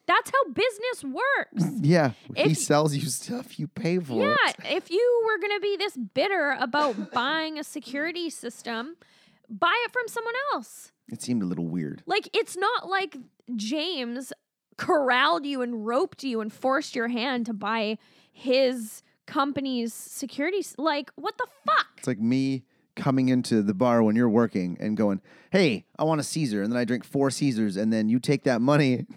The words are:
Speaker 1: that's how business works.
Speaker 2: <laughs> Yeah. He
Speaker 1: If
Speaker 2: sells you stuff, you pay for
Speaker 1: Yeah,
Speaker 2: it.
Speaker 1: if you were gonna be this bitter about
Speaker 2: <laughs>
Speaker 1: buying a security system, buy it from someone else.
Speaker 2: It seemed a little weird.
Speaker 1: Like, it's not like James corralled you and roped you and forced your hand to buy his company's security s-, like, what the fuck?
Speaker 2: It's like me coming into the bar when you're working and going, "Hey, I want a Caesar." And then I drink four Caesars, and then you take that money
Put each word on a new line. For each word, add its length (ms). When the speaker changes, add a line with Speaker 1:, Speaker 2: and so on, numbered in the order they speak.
Speaker 1:
that's 260
how 200
business 520
works. 760
Speaker 2:
<laughs> 20
Yeah. 300
He 160
Speaker 1:
If 60
Speaker 2:
sells 380
you 120
stuff, 520
you 80
pay 320
for 220
Speaker 1:
Yeah, 140
Speaker 2:
it. 80
Speaker 1:
if 220
you 340
were 140
gonna 200
be 180
this 200
bitter 640
about 520
Speaker 2:
<laughs> 20
Speaker 1:
buying 460
a 40
security 640
system, 640
buy 260
it 60
from 160
someone 260
else. 380
Speaker 2:
It 120
seemed 200
a 40
little 220
weird. 380
Speaker 1:
Like, 280
it's 240
not 320
like 260
James 800
corralled 680
you 160
and 240
roped 380
you 180
and 100
forced 440
your 120
hand 380
to 80
buy 440
his 680
company's 680
security 640
s-, 180
like, 380
what 220
the 100
fuck? 220
Speaker 2:
It's 100
like 120
me 440
coming 320
into 320
the 120
bar 300
when 140
you're 120
working 520
and 160
going, 240
"Hey, 340
I 60
want 160
a 40
Caesar." 400
And 100
then 60
I 40
drink 220
four 260
Caesars, 460
and 160
then 160
you 100
take 240
that 180
money 440